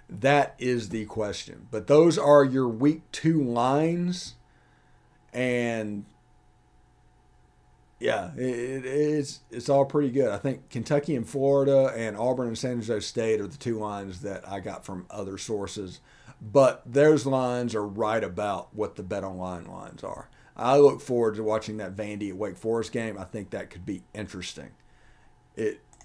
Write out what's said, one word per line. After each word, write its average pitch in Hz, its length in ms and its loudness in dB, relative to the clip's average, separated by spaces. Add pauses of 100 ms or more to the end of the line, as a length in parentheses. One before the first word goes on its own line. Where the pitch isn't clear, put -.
That 139 520 2
is 120 320 -2
the 110 160 -6
question. - 640 -8
But 107 160 -6
those 156 320 6
are 147 260 8
your 131 240 2
week 135 420 0
two 160 320 0
lines. 151 920 0 (1000)
And, 117 720 -2 (1900)
yeah, 113 380 -2
it, 123 60 -8
it, 127 420 -4
it's, 147 560 -2 (100)
it's 120 200 -6
all 139 160 6
pretty 143 240 0
good. 131 180 2
I 101 80 -2
think 131 320 -6
Kentucky 143 480 -2
and 117 100 -4
Florida 139 720 4
and 110 220 -4
Auburn 123 300 0
and 110 100 -6
San 123 180 -4
Jose 110 240 -2
State 110 400 0
are 101 60 -4
the 92 100 -14
two 117 220 -4
lines 101 420 -8
that 95 260 -8
I 98 140 -8
got 92 240 -12
from 92 260 -10
other 98 280 -8
sources. 98 640 -6 (380)
But 123 460 4
those 143 400 6
lines 123 500 0
are 104 120 -2
right 107 360 0
about 98 540 -4
what 104 200 -4
the 101 60 -10
BetOnline 92 640 -8
lines 92 380 -16
are. - 240 -12 (260)
I 123 220 2
look 135 240 8
forward 117 360 0
to 110 60 -6
watching 107 360 -2
that 98 180 -10
Vandy 104 320 -6
at 92 80 -8
Wake 98 220 -6
Forest 113 340 -2
game. 113 260 -6
I 95 60 -12
think 98 260 -12
that 95 200 -10
could 90 160 -18
be 98 160 -8 (100)
interesting. 92 600 -12 (840)
It, 110 240 -4 (240)